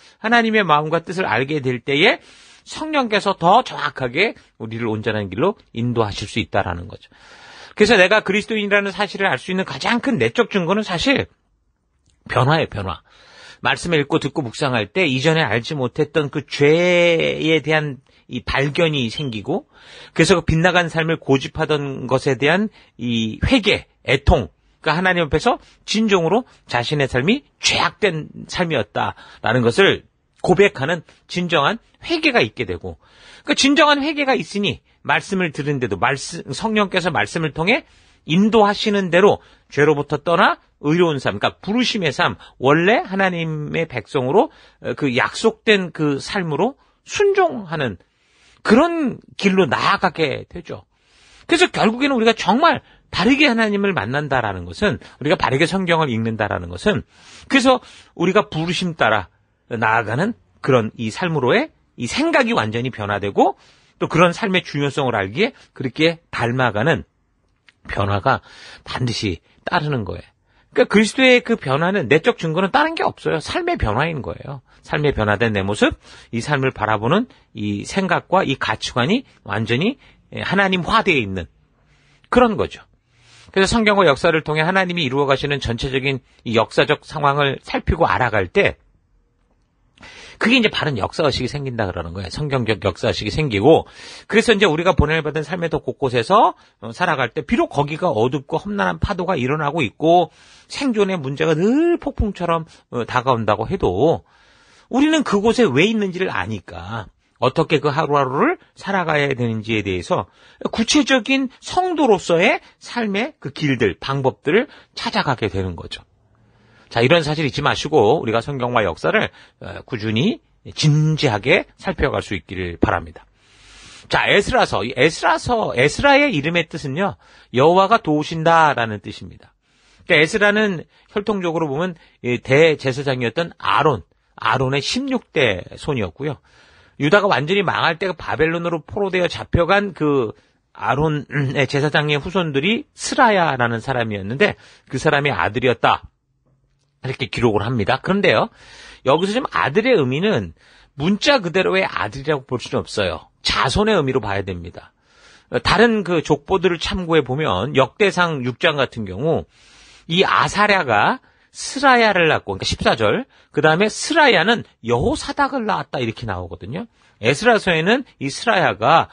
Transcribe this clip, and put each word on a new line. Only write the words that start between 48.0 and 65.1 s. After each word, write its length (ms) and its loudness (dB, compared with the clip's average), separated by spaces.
그런 560 2
길로 300 2
나아가게 840 -2
되죠. 360 -14
그래서 240 2
결국에는 460 0
우리가 160 4
정말 500 4
바르게 360 4
하나님을 460 2
만난다라는 720 -2
것은, 340 -2
우리가 160 2
바르게 300 2
성경을 440 0
읽는다라는 580 -2
것은, 340 -2
그래서 320 4
우리가 340 2
부르심 460 -4
따라 340 2
나아가는 680 0
그런 360 2
이 140 -4
삶으로의 600 0
이 100 -8
생각이 460 0
완전히 380 -2
변화되고, 680 -2
또 100 -4
그런 240 2
삶의 320 -2
중요성을 500 -2